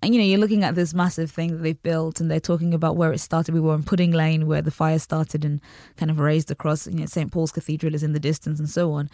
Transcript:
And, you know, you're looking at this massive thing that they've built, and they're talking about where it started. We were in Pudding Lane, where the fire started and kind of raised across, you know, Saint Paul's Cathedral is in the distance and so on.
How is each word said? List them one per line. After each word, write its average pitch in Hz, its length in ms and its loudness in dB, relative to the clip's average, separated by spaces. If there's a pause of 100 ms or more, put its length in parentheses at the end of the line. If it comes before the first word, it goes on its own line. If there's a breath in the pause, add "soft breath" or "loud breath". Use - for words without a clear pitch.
And, 220 120 2
you 240 60 6
know, 208 60 4
you're 190 120 6
looking 208 240 4
at 160 120 2
this 170 200 0
massive 170 360 0
thing 165 220 -4
that 165 100 -6
they've 160 200 -2
built, 160 380 -2
and 165 100 0
they're 156 80 0
talking 170 360 0
about 160 220 2
where 165 160 2
it 147 60 -2
started. 165 360 -2
We 165 60 2
were 156 140 2
in 151 80 0
Pudding 170 300 2
Lane, 160 340 2
where 151 160 0
the 156 80 -2
fire 160 280 0
started 156 460 -2
and 147 160 0 (360 loud breath)
kind 160 140 -2
of 156 100 0
raised 151 300 2
across, 151 360 -2
you - 80 -10
know, 156 120 -4
Saint 156 260 -4
Paul's 160 180 0
Cathedral 156 440 -4
is 147 80 -2
in 151 100 0
the 147 80 0
distance 151 380 -2
and 151 100 -4
so 170 240 0
on. 147 200 -4